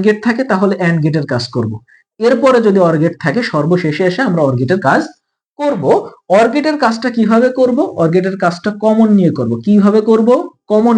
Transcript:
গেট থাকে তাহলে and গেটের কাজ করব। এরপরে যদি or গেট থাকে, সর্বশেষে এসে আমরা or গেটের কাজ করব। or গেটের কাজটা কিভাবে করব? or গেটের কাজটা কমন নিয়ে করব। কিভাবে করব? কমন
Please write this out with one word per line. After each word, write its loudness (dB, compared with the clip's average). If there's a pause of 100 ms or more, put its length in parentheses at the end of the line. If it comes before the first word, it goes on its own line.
গেট 2
থাকে -2
তাহলে -2 (120)
and 0
গেটের -2
কাজ -4
করব। -4 (460)
এরপরে 2
যদি 2
or 2
গেট 0
থাকে, -2
সর্বশেষে -2
এসে -2
আমরা -2
or 0
গেটের 0
কাজ 0 (580)
করব। -2 (460)
or 4
গেটের -2
কাজটা -2
কিভাবে 2
করব? 0 (220)
or 2
গেটের 0
কাজটা -4 (100)
কমন 2
নিয়ে 4
করব। -4 (140)
কিভাবে 4
করব? 2 (380)
কমন 2